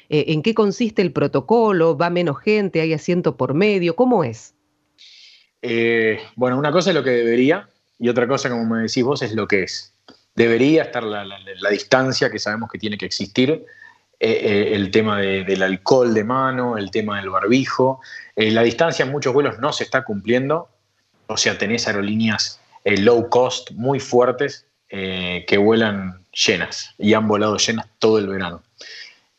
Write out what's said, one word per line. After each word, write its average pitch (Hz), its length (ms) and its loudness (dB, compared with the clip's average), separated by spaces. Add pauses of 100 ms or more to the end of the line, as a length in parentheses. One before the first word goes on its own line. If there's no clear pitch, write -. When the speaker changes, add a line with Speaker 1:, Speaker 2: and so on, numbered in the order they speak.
Speaker 1:
eh, 151 220 2
¿en 151 120 0
qué 220 120 0
consiste 214 480 0
el 175 100 0
protocolo? 165 840 2
¿Va 175 120 0
menos 175 300 -2
gente? 208 400 0
¿Hay 160 140 0
asiento 170 420 -2
por 131 180 -2
medio? 175 440 2
¿Cómo 240 260 4
es? 117 300 -10 (1080)
Speaker 2:
Eh, 117 580 0 (160)
bueno, 127 220 0
una 147 140 0
cosa 180 200 2
es 165 40 2
lo 139 80 0
que 131 60 -2
debería 123 580 2 (340)
y 117 60 0
otra 120 220 2
cosa, 135 200 -2
como 117 160 -4
me 113 180 -2
decís 113 200 0
vos, 135 180 -2
es 107 120 -4
lo 104 120 -2
que 95 180 0
es. - 300 -12 (400)
Debería 123 500 4
estar 120 200 -8
la, 104 220 -8
la, 98 140 -16
la 95 300 -6
distancia 131 600 0
que 104 80 -8
sabemos 110 320 -6
que - 80 -12
tiene 104 180 -6
que 95 80 -10
existir, - 600 -2 (560)
eh, 113 200 2
eh, 104 320 0
el 101 160 -2
tema 107 300 2
de, 95 240 -2
del 95 180 -2
alcohol 127 520 2
de 107 100 2
mano, 127 540 -2
el 98 140 -8
tema 107 280 -4
del 95 100 -8
barbijo. 127 680 0 (380)
Eh, 107 140 2
la 113 120 2
distancia 160 400 0
en 131 80 -4
muchos 139 220 -2
vuelos 127 260 0
no 139 140 -2
se 117 100 -6
está 131 220 -2
cumpliendo, 127 640 -2 (580)
o 107 80 -8
sea, 104 220 -2
tenés 110 300 -2
aerolíneas, 107 760 -2 (240)
eh, 101 120 2
low 117 300 4
cost 127 440 0
muy 127 280 -2
fuertes, 123 680 0 (240)
eh, 92 560 -6
que 101 120 2
vuelan 101 720 2
llenas - 680 -4
y 104 160 2
han 110 140 2
volado 104 300 0
llenas 113 300 -4 (120)
todo 110 180 4
el 98 100 -2
verano. 92 360 -8 (760)